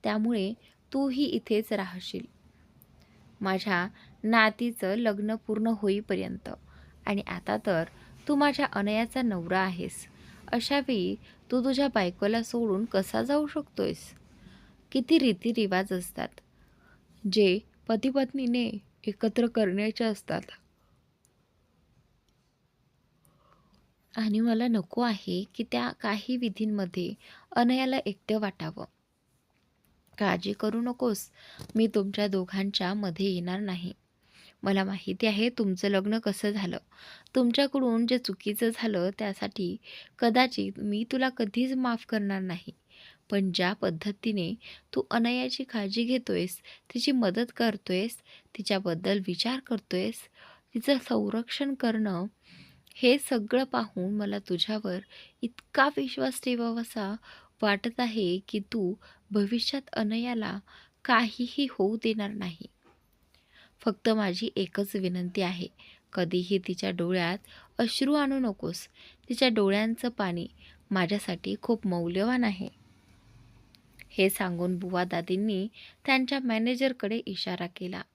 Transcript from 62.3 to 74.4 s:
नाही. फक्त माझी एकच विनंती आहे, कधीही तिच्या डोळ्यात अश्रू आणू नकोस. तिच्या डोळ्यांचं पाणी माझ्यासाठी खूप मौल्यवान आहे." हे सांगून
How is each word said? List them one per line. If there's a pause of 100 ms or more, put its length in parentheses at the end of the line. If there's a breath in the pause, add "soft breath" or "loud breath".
नाही. (1160 soft breath)
फक्त
माझी
एकच
विनंती
आहे, (460 loud breath)
कधीही (100)
तिच्या
डोळ्यात (400 loud breath)
अश्रू
आणू
नकोस. (440 loud breath)
तिच्या
डोळ्यांचं (100)
पाणी (440 loud breath)
माझ्यासाठी
खूप
मौल्यवान
आहे." (1400)
हे
सांगून